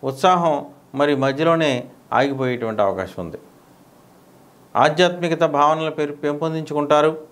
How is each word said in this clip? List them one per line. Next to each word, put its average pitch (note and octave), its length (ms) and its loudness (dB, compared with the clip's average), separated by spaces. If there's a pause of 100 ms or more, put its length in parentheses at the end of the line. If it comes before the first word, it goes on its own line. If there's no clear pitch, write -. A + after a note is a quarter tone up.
(100)
ఉత్సాహం E3+ 440 2 (460)
మరి D3 120 2 (120)
మధ్యలోనే D#3 480 2 (460)
ఆగిపోయేటువంటి B2+ 720 -2
అవకాశం F#2 360 -6
ఉంది. D#2 140 -12 (1500)
ఆధ్యాత్మికత E3+ 600 0 (140)
భావనలు D#3 400 2
పెరు-, D3 260 -4
పెంపొందించుకుంటారు. D3+ 880 0 (200)